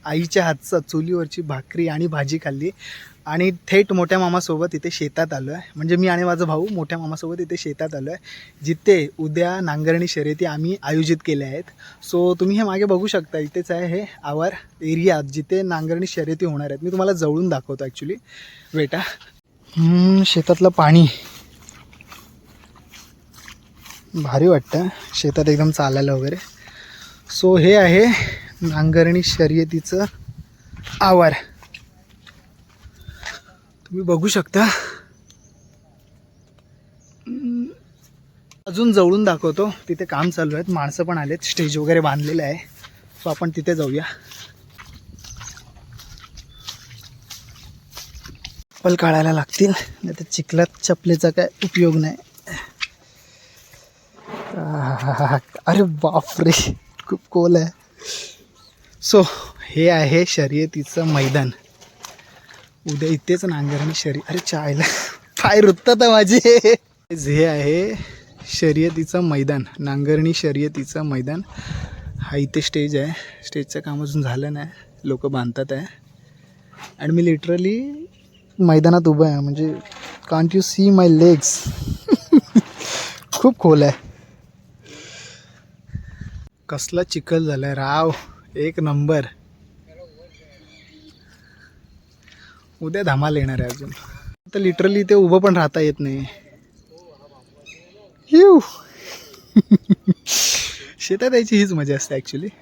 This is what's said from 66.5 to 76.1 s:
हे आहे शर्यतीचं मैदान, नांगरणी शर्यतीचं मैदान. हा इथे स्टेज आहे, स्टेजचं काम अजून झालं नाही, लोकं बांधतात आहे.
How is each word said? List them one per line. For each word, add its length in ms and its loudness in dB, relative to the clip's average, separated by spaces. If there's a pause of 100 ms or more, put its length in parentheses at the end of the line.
हे 340 0
आहे 500 -2 (520)
शर्यतीचं 720 0
मैदान, 420 -2 (160)
नांगरणी 540 0
शर्यतीचं 680 -4
मैदान. 400 -6 (800)
हा 180 -8
इथे 240 -2
स्टेज 340 -4
आहे, 160 -2 (360)
स्टेजचं 320 -10
काम 220 -8
अजून 200 -4
झालं 320 -4
नाही, 160 -12 (340)
लोकं 280 -4
बांधतात 400 -6
आहे. 140 -8 (1120)